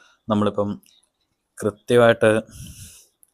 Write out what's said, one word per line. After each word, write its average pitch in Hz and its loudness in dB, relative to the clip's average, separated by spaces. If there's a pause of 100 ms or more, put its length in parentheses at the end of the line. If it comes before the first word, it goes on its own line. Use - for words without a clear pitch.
(280)
നമ്മളിപ്പം 101 -2 (880)
കൃത്യമായിട്ട് 117 0 (1000)